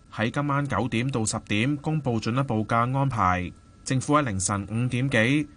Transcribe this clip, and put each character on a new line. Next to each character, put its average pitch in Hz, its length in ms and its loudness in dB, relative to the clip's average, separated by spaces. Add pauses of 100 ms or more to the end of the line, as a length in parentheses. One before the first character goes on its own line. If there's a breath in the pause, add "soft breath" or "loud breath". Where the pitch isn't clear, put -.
(140)
喺 113 160 0
今 147 160 -2
晚 139 220 0
九 107 200 0
點 120 220 -2
到 120 140 -2
十 107 120 -2 (120)
點 117 300 2
公 156 220 -2
布 120 200 0
進 117 180 -2
一 139 40 2
步 110 220 0
嘅 120 120 0 (200)
安 139 120 0
排。 92 420 0 (320)
政 131 180 0
府 147 140 0
喺 147 80 4
凌 104 160 -2
晨 98 320 -2
五 117 180 -2
點 123 220 -2
幾 131 460 2